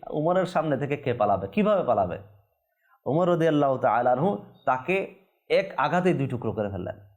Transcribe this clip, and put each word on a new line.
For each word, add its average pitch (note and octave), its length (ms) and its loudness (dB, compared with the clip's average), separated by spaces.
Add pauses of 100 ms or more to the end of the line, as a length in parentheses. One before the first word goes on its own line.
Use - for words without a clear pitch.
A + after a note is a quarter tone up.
উমরের F3 360 0
সামনে D#3 320 0
থেকে C#3+ 200 -2
কে B2 160 -2
পালাবে, G2 340 0
কিভাবে G3+ 360 2
পালাবে? F#2+ 340 0 (880)
উমর E3+ 240 2
রাদিয়াল্লাহু D3+ 480 2
তাআলা B2 340 2
আনহু E3+ 260 0 (280)
তাকে F3 500 -2 (340)
এক F3+ 280 0
আঘাতে F3 360 2
দুই C3+ 140 -2
টুকরো A#2 240 -6
করে G#2 180 -4
ফেললেন। F2+ 260 -8 (220)